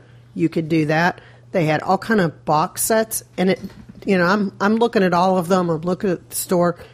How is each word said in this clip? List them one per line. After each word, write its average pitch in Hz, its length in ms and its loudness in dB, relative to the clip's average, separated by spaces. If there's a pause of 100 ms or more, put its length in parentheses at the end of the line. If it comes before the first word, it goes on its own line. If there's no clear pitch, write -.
(340)
you 165 160 0
could 160 180 -4
do 156 200 0
that. 165 340 0 (300)
They 175 140 0
had 151 180 0
all 190 160 0
kind 220 200 0
of 165 260 -2
box 160 360 0
sets, 220 400 -2 (160)
and 185 140 2
it, - 100 -2 (460)
you 190 100 2
know, 175 80 2
I'm, 196 340 0
I'm 214 180 0
looking 233 260 2
at 180 100 2
all 185 240 2
of 165 100 -2
them. 185 220 2
I'm 160 120 -2
looking 180 280 -4
at - 220 -6
the - 40 -14
store, 175 440 0 (140)